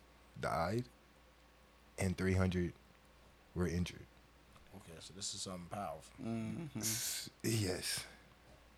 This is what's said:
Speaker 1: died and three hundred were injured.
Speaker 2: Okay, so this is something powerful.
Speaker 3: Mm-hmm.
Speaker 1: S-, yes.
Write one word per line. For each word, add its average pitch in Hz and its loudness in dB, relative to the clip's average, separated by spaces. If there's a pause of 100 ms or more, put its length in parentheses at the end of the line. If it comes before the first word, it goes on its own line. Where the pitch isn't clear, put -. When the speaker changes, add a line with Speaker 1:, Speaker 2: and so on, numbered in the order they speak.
(400)
Speaker 1:
died 101 2 (1120)
and 95 2
three 92 6
hundred 90 6 (800)
were 87 2
injured. 85 0 (720)
Speaker 2:
Okay, 85 -16
so - -14
this 101 -4
is 95 -8
something 90 -8
powerful. 87 -8
Speaker 3:
Mm-hmm. 113 -2
Speaker 1:
S-, 110 -2 (120)
yes. 104 0 (720)